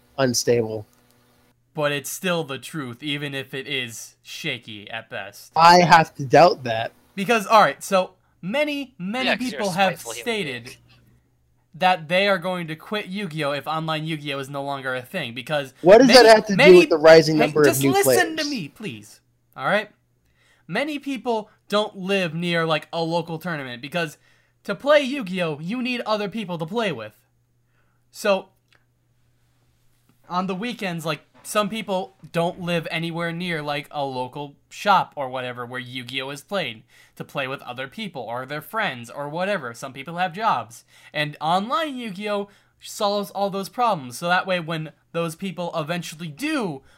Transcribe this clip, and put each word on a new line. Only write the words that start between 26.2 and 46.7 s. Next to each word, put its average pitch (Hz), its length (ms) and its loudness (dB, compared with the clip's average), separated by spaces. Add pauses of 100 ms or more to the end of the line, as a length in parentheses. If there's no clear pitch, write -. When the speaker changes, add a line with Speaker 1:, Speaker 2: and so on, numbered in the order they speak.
Speaker 2:
people 180 280 -8
to 160 100 -8
play 208 260 -4
with. 110 220 -12 (1000)
So... 190 380 -2 (1800)
On 180 180 -4
the 190 80 -4
weekends, 185 500 -6
like, 156 180 -6 (220)
some 214 240 -2
people 196 480 -6 (160)
don't 170 280 -2
live 170 300 -4
anywhere 165 400 -6
near, 165 320 -6
like, 147 280 -6
a 147 140 -4
local 135 520 -8 (140)
shop 185 440 2
or 135 140 -6
whatever 127 380 -8
where 127 120 -10
Yu-Gi-Oh 127 520 -8
is 143 120 -12
played 127 400 -6 (340)
to - 80 -12
play 139 220 -6
with 135 160 -8
other 127 240 -10
people 160 360 -12
or 120 240 -10
their 147 160 -10
friends 135 480 -8
or 143 180 -10
whatever. 165 460 -6
Some 131 180 -14
people 139 240 -14
have 180 160 -4
jobs. 156 520 -4 (280)
And 147 280 -6
online 247 560 -2
Yu-Gi-Oh 208 520 -6 (320)
solves 202 500 -4
all 196 200 -4
those 190 180 -6
problems. 165 500 -2
So 175 100 -6
that 180 180 2
way 185 120 -2
when 160 340 -8 (200)
those 165 240 -4
people 175 380 -8
eventually 165 540 -8
do 202 540 -6 (160)